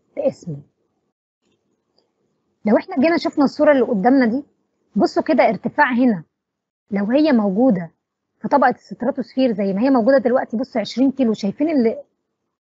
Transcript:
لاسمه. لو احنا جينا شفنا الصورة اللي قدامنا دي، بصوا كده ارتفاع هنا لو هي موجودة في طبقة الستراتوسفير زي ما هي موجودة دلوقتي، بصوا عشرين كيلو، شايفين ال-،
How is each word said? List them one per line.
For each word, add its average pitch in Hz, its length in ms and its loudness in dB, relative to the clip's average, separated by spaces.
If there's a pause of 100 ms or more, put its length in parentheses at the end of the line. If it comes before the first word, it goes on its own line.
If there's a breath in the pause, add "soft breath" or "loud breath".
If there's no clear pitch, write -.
(160)
لاسمه. - 400 -6 (2000)
لو 208 120 2
احنا 370 200 -4
جينا 320 200 2
شفنا 311 280 -2
الصورة 294 280 2
اللي 269 120 2
قدامنا 247 420 2
دي، 254 180 -4 (520)
بصوا 320 260 0
كده 285 260 4
ارتفاع 254 440 -2
هنا 226 320 0 (640)
لو 202 140 -4
هي 294 280 2
موجودة 202 580 0 (500)
في 208 80 -8
طبقة 262 220 2
الستراتوسفير 247 840 -4
زي 196 200 -4
ما 190 100 -4
هي 269 80 2
موجودة 262 280 4
دلوقتي، 233 380 -2
بصوا 240 240 -6
عشرين 247 320 -2
كيلو، 233 200 0
شايفين 208 360 -4
ال-، 233 300 0 (640)